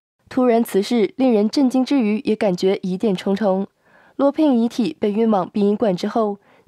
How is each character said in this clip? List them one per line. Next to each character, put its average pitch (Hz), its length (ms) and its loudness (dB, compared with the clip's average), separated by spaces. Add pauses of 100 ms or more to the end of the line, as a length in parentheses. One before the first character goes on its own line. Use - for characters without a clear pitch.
(280)
突 254 160 0
然 233 180 4
辞 196 180 -2
世， 208 360 0
令 254 160 2
人 214 180 2
震 277 180 2
惊 262 160 0
之 285 140 0
余， 214 220 0
也 214 160 -2
感 190 200 0
觉 196 260 0
疑 185 140 -4
点 190 200 -2
重 196 180 -4
重。 196 320 -2 (480)
罗 277 160 2
佩 311 140 0
颖 247 180 2
遗 233 60 0
体 - 320 -4
被 208 100 0
运 226 180 0
往 190 220 0
殡 202 200 0
仪 208 40 0
馆 208 220 0
之 208 100 -4
后， 208 320 -2 (300)